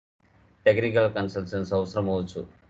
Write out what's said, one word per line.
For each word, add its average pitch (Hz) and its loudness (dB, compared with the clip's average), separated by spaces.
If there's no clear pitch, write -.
టెక్నికల్ 110 4
కన్సల్టెంట్స్ 98 -4
అవసరం 95 -2
అవ్వచ్చు, 90 -4